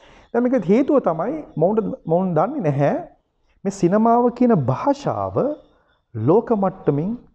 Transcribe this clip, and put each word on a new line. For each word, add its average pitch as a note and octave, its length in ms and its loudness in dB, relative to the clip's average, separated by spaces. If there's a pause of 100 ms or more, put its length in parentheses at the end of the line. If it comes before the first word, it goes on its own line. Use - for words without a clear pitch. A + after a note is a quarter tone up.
(340)
දැන් A#3+ 80 2
මේක B3 220 0
හේතුව B3 380 2
තමයි F3+ 320 -2 (200)
මොවුන්ට, F#3+ 260 0 (220)
මොවුන් F3+ 320 0
දන්නේ G#3+ 280 0
නැහැ D3 320 0 (720)
මේ F#3+ 80 -2
සිනමාව A3+ 600 2
කියන A#3+ 300 2
භාෂාව A#2 760 -2 (800)
ලෝක D#3+ 380 2
මට්ටමින් F#3 580 -2 (240)